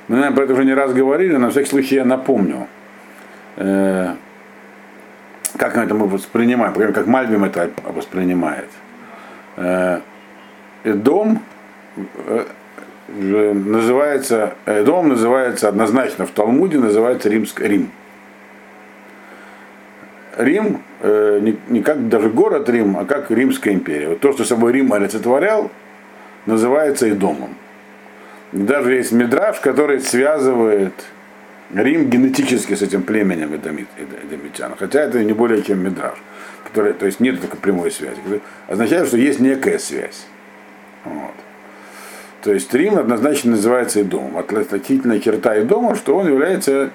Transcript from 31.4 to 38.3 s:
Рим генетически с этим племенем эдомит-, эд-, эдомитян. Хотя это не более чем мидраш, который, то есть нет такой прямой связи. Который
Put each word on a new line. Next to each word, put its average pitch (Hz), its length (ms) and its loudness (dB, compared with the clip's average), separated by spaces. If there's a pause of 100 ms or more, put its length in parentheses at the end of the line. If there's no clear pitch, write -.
Рим 131 360 2
генетически 127 640 2
с 98 60 -2
этим 95 220 0
племенем 92 500 -2
эдомит-, 76 440 -8
эд-, 69 280 -14
эдомитян. 71 520 -12
Хотя 113 240 -2
это 123 220 0
не 107 100 2
более 113 280 2
чем 98 180 -2
мидраш, 92 380 -6 (460)
который, 107 300 0
то - 120 -4
есть 95 140 -2
нет 131 220 0
такой - 180 -10
прямой 90 320 -2
связи. 64 240 -10
Который 101 260 -6 (260)